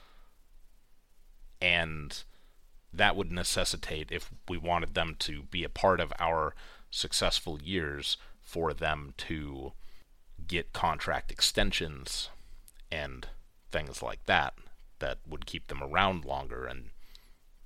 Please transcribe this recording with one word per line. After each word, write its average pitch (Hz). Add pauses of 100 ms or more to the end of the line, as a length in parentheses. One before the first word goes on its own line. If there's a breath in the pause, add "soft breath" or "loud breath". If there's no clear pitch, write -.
(1600 soft breath)
And 80 (680 soft breath)
that 92
would 85
necessitate, 85
if - (180)
we 87
wanted 82
them 82
to 73
be 85
a 71
part 92
of 73
our 82 (360 loud breath)
successful -
years, 73 (320 loud breath)
for 80
them 73
to 71 (760 soft breath)
get 85
contract 76
extensions - (600 soft breath)
and 67 (420)
things 76
like 57
that 80 (460)
that 65 (100)
would 73
keep -
them 69
around 87
longer, 65
and 62 (760 soft breath)